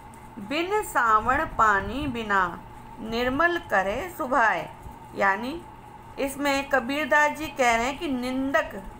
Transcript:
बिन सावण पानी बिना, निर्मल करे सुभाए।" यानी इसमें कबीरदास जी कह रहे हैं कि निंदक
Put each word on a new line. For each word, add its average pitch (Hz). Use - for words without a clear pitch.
बिन 339
सावण 240
पानी 214
बिना, 202
निर्मल 254
करे 226
सुभाए।" 240
यानी 220
इसमें 277
कबीरदास 294
जी 311
कह 247
रहे 233
हैं 277
कि 339
निंदक 262